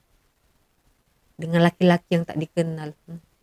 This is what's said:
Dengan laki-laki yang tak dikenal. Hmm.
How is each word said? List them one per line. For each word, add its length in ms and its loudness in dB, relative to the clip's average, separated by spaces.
Dengan 240 0
laki-laki 560 2
yang 80 -4
tak 160 -8
dikenal. 640 -6
Hmm. 160 -18